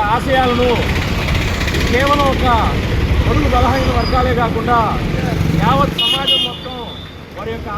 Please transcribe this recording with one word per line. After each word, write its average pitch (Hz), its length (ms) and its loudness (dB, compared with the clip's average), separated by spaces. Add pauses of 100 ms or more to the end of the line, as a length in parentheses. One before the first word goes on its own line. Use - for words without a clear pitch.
ఆశయాలను 247 640 2 (1160)
కేవలం 277 420 2
ఒక 262 180 0 (760)
బడుగు - 280 2
బలహీన 247 460 2
వర్గాలే 254 400 0
కాకుండా - 420 0 (800)
యావత్ 269 420 2
సమాజం 269 440 0
మొత్తం 254 340 -8 (560)
వారి 220 180 -8
యొక్క 226 260 -8